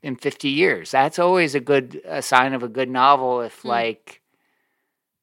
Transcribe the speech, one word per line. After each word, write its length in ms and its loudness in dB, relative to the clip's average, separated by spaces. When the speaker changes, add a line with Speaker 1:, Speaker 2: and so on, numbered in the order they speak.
Speaker 1:
in 140 -10
fifty 320 -6
years. 440 -2
That's 260 0
always 360 2
a 60 0
good, 440 -2
a 180 -8
sign 320 2
of 80 -4
a 60 -8
good 200 -4
novel 540 2
if, 200 -12
Speaker 2:
Hmm. 60 -10
Speaker 1:
like, 540 -4